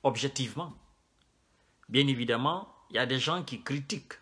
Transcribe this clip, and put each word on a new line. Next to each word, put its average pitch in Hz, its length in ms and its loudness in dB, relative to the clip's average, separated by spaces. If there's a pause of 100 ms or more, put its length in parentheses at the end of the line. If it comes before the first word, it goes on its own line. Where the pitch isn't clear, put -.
Objectivement, 135 720 -2 (1120)
bien 139 200 4
évidemment, 131 600 0 (220)
il 110 60 -8
y 110 40 4
a 127 60 4
des 131 140 0
gens 160 240 0
qui 123 180 -10
critiquent 143 600 -6